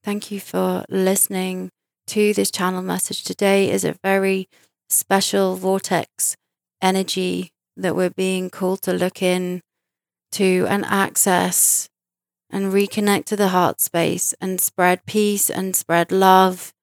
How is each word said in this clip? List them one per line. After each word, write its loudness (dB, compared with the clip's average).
Thank -6
you -10
for -4
listening -2
to 2
this 0
channel -2
message. -4
Today 2
is -2
a -4
very 0
special 0
vortex -2
energy -2
that -2
we're 0
being -2
called -4
to -2
look -2
in 0
to 2
and -2
access 0
and -2
reconnect 0
to -4
the 2
heart 2
space -2
and -4
spread 0
peace 0
and -4
spread 0
love. 4